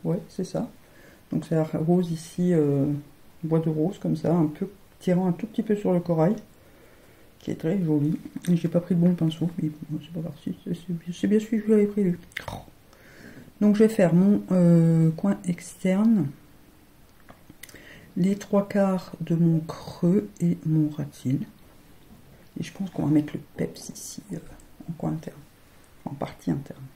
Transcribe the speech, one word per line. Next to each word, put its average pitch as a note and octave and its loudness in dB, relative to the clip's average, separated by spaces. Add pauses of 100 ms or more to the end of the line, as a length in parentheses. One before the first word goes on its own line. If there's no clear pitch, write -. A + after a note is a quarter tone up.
Ouais, E3+ -2 (100)
c'est - -8
ça. F3 -6 (600)
Donc D#3+ -2
c'est E3+ -2
un D#3+ 2
rose E3+ 0
ici, F3+ -2
euh, C#3+ 2 (580)
bois D#3+ 2
de D#3+ -2
rose D#3 -2
comme D#3+ -2
ça, D#3 0
un E3+ 2
peu F#3+ -6 (300)
tirant F3+ 0
un F3+ 2
tout G3 -6
petit - -6
peu G#3+ 0
sur F#3+ 0
le F3 2
corail, E3+ 2 (1040)
qui - -8
est - -2
très F3+ -2
joli. D#3 0 (320)
Et F3 4
j'ai E3+ -2
pas E3+ 0
pris F3 -2
le E3+ 2
bon F3 4
pinceau, D#3+ -2 (140)
mais D3+ -2 (180)
bon, D3 -6
c'est - -20
pas E3 -8
grave, E3 -10
si, - -8
c'est, F3 -6
c'est - -10
bien, E3+ -8
c'est - -2
bien G#3 4
celui G#3+ -2
que G#3+ -4
j'avais G#3+ 6
pris G#3 0
lui. F3 2 (1400)
Donc G#3 4
je A3 6
vais G#3+ 6
faire F#3 4
mon, G3 6
euh, E3 6
coin G3+ -2
externe, F#3 0 (1900)
les F#3+ 2
trois G3+ 0
quarts F#3+ 0
de E3 -2
mon E3 4
creux F#3 -2 (120)
et F3 0
mon D#3 2
ras D3 -8
de C#3 -14
cils. - -4 (1120)
Et E3+ -6
je - -14
pense F#3+ -8
qu'on E3 -6
va D3 0
mettre D3 0
le - -8 (160)
peps - -8
ici, - -16 (120)
euh, E3 -10 (520)
en - -8
coin D#3+ -6
interne, - -12 (680)
en - -10
partie - -8
interne. C#3 -6 (140)